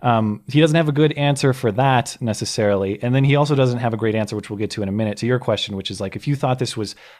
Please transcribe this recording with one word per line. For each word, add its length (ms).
um, 460
he 120
doesn't 160
have 120
a 40
good 220
answer 380
for 200
that 480
necessarily. 840
And 120
then 100
he 120
also 180
doesn't 240
have 160
a 20
great 180
answer, 220
which 140
we'll 80
get 140
to 100
in 60
a 40
minute, 260
to 80
your 120
question, 380
which 140
is, 100
like, 160
if 120
you 80
thought 220
this 180
was 180